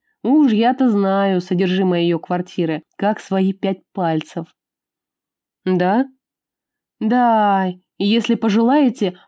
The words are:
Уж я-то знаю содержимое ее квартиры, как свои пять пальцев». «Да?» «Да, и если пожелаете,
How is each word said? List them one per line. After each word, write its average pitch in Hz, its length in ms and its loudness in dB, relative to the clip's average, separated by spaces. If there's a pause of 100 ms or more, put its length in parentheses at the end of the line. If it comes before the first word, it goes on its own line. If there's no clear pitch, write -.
(240)
Уж 277 280 2
я-то 247 380 2
знаю 196 520 0
содержимое 180 600 0
ее 170 180 0
квартиры, 180 640 -6 (140)
как 208 220 -2
свои 190 340 -2
пять 190 300 -6 (100)
пальцев». 165 540 -4 (1160)
«Да?» 185 440 0 (920)
«Да, 214 720 2 (280)
и 196 80 -2
если 226 300 0
пожелаете, 226 840 0 (100)